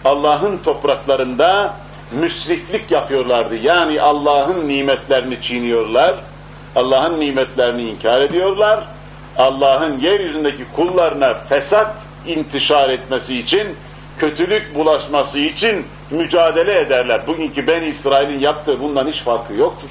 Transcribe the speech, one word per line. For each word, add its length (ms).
Allah'ın 540
topraklarında 1160
müsriflik 760
yapıyorlardı. 680
Yani 460
Allah'ın 680
nimetlerini 760
çiğniyorlar, 720
Allah'ın 440
nimetlerini 640
inkar 380
ediyorlar, 600
Allah'ın 600
yeryüzündeki 640
kullarına 580
fesat 600
intişar 640
etmesi 500
için, 380
kötülük 560
bulaşması 640
için 480
mücadele 680
ederler. 460
Bugünkü 400
Beni 200
İsrail'in 520
yaptığı 420
bundan 260
hiç 160
farkı 320
yoktur. 360